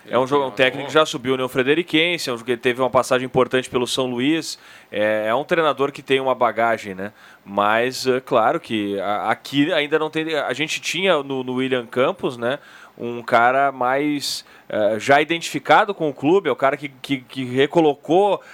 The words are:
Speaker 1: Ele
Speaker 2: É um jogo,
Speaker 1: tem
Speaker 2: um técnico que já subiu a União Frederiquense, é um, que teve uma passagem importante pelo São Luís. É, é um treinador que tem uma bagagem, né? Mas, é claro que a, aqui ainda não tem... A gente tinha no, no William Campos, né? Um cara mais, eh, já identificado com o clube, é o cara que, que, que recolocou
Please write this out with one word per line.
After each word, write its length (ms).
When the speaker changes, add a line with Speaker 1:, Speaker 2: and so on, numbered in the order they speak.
Speaker 1:
Ele 100
Speaker 2:
É 20
um 80
jogo, 200
Speaker 1:
tem 60
Speaker 2:
um 40
técnico 320
que 60
já 120
subiu 280
a 20
União 140
Frederiquense, 800
é 40
um, 40
que 180
teve 260
uma 80
passagem 360
importante 440
pelo 160
São 240
Luís. 480
É, 380
é 80
um 80
treinador 480
que 100
tem 200
uma 120
bagagem, 640
né? 160
Mas, 640
é 140
claro 400
que 400
a, 280
aqui 440
ainda 260
não 100
tem... 240
A 200
gente 260
tinha 420
no, 220
no 120
William 300
Campos, 520
né? 220
Um 240
cara 520
mais, 720
eh, 280
já 240
identificado 720
com 140
o 60
clube, 340
é 40
o 40
cara 220
que, 100
que, 320
que 240
recolocou 1000